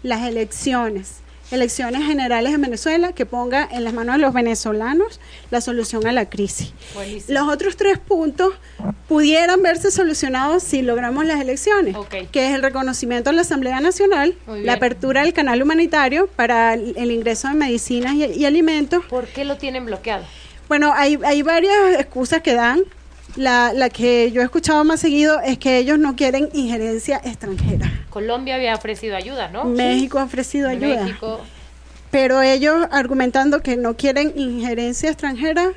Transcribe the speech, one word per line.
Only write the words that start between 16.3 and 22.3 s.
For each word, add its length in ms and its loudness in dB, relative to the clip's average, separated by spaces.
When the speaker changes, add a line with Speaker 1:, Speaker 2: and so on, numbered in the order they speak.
Speaker 1:
el, 240 -4
el 140 -2
ingreso 380 -2
de 60 -2
medicinas 600 0
y, 100 2
y 220 -2
alimentos. 640 2
Speaker 2:
¿Por 160 -4
qué 180 -8
lo 140 -6
tienen 260 -8
bloqueado? 400 -6
Speaker 1:
Bueno, 280 2
hay, 260 4
hay 200 2
varias 320 2
excusas 420 -2